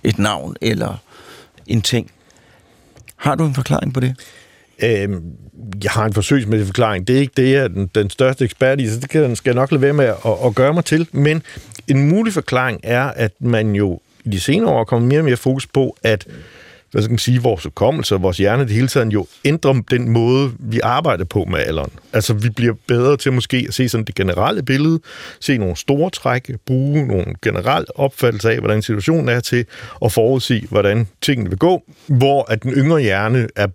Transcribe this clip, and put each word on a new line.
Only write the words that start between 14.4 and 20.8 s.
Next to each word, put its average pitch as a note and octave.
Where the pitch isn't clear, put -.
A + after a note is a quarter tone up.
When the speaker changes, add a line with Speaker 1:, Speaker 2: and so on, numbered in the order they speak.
Speaker 2:
år A#2+
er A2+
kommet A#2+
mere D3
og D#3+
mere B2
fokus C3+
på, C3
at, A2
hvad G#2+
skal A2
man A#2+
sige, B2
vores A2+
hukommelse A#2+
og F#2+
vores F#2
hjerne A2
det A2+
hele A#2+
tiden A#2
jo G2+
ændrer C3+
den A#2+
måde, B2
vi A#2